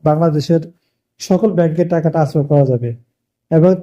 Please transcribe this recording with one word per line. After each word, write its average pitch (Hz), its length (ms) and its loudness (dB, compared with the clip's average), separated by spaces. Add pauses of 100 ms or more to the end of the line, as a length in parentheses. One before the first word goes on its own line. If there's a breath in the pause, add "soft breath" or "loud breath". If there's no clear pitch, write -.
বাংলাদেশের 156 560 0 (600)
সকল 196 340 0
ব্যাংকে 170 320 0
টাকা 170 240 0
ট্রান্সফার 156 340 -2
করা 143 220 2
যাবে। 120 300 -4 (560)
এবং 170 320 4